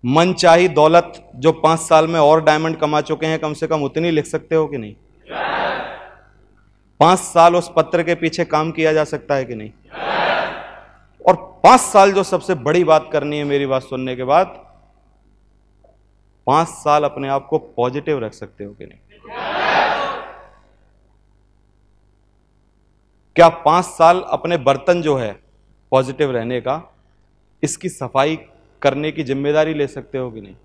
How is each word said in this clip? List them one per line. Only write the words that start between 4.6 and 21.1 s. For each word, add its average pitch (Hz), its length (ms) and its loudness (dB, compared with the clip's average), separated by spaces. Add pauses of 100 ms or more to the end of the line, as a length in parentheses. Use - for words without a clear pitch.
कि 143 100 -10
नहीं? 104 180 -12 (2000)
पांच 180 200 4
साल 175 360 4
उस 175 200 -2
पत्र 165 280 0
के 170 120 -2
पीछे 165 300 -4
काम 156 260 -2
किया 156 220 0
जा 156 100 0
सकता 147 320 -6
है 131 100 -4
कि 120 100 -12
नहीं? 107 160 -14 (1600)
और 180 80 4 (280)
पांच 247 160 8
साल 202 320 4
जो 190 120 0
सबसे 180 320 -2
बड़ी 156 280 0
बात 156 300 2
करनी 147 240 -4
है 147 60 -6
मेरी 143 220 -2
बात 131 160 -2
सुनने 131 340 -10
के 127 80 -10
बाद, 156 220 2 (2000)
पांच 156 200 0
साल 147 360 -2
अपने 139 240 -6
आप 139 220 -6
को 160 80 -4
positive 139 600 -6
रख 110 140 -10
सकते - 300 -18
हो 101 100 -18
कि - 120 -20
नहीं? - 140 -20 (4000)